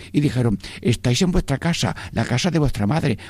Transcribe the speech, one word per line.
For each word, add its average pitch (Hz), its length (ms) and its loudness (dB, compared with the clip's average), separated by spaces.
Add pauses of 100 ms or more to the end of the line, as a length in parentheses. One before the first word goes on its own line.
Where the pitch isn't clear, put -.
(120)
y - 80 2
dijeron: 120 380 2 (220)
"Estáis 123 420 0
en 175 100 2
vuestra 175 260 0
casa, 160 360 0 (180)
la 113 120 0
casa 123 260 0
de 160 100 2
vuestra 135 260 2
madre", 139 320 0 (120)